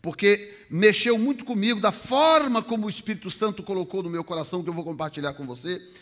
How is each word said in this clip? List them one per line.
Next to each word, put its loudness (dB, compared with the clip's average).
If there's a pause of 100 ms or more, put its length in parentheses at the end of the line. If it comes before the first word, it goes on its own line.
Porque 0
mexeu 4
muito -2
comigo, 0
da 2
forma 4
como -4
o -4
Espírito -8
Santo -2
colocou -4
no -6
meu -4
coração, -4
que -4
eu -6
vou -6
compartilhar -6
com -12
você, -8 (220)